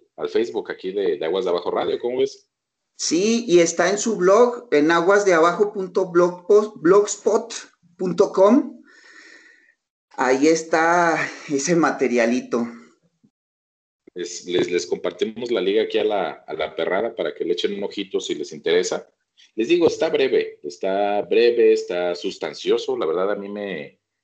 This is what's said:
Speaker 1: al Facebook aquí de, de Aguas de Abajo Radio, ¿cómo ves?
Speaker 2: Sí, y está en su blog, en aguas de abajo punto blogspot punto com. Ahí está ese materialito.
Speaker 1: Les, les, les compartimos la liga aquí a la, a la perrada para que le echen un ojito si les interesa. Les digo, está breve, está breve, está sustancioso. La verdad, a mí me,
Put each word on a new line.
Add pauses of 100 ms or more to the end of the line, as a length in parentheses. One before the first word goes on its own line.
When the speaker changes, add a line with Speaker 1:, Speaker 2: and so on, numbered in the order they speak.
(160)
Speaker 1:
al
Facebook
aquí
de,
de
Aguas
de
Abajo
Radio,
¿cómo
ves? (480)
Speaker 2:
Sí,
y
está
en
su
blog,
en
aguas
de
abajo
punto
blogspot (420)
punto
com. (1300)
Ahí
está (300)
ese
materialito. (1500)
Speaker 1:
Les,
les,
les
compartimos
la
liga
aquí
a
la,
a
la
perrada
para
que
le
echen
un
ojito
si
les
interesa. (480)
Les
digo,
está
breve,
está
breve,
está
sustancioso.
La
verdad,
a
mí
me, (240)